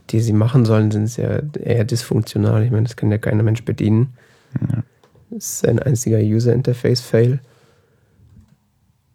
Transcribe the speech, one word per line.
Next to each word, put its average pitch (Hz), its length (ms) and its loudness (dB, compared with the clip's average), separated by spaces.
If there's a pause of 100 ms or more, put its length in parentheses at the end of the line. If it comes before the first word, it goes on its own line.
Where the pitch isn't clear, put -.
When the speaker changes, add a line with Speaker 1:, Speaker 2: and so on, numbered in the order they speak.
Speaker 1:
die 110 100 0
sie 107 140 0
machen 117 320 4
sollen, 107 260 2
sind 107 160 0
sie 113 140 -8
ja 107 180 -2 (180)
eher 110 280 0
dysfunktional. 110 800 0
Ich 123 60 0
meine, 107 120 2
das 117 140 -6
kann 110 140 0
ja 104 60 0
kein 104 280 0
Mensch 110 180 0
bedienen. 110 480 0 (480)
Speaker 2:
Ja. - 240 -4 (460)
Speaker 1:
Das - 240 -10
ist - 120 -4
ein 120 140 2
einziger 113 400 0
User-Interface-Fail. 120 1200 0 (1800)